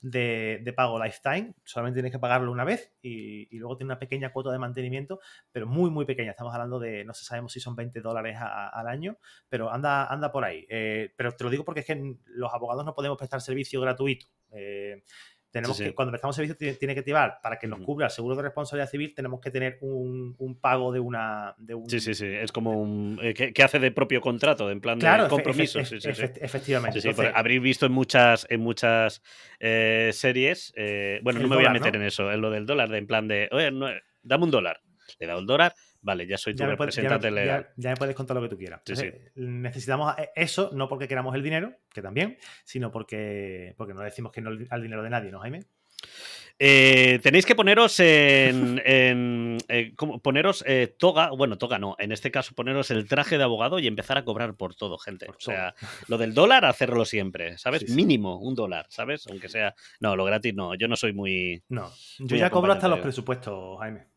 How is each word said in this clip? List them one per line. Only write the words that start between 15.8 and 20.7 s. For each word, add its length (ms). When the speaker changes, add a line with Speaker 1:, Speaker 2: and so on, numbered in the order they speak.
Speaker 1:
que, 60
Speaker 2:
sí. 40
Speaker 1:
cuando 160
prestamos 240
servicio, 220
tiene, 180
tiene 200
que 60
activar, 400
para 200
que 80
nos 100
Speaker 2:
Ujú. 80
Speaker 1:
cubra 200
el 40
seguro 240
de 80
responsabilidad 480
civil, 240
tenemos 260
que 120
tener 300
un, 540
un 220
pago 320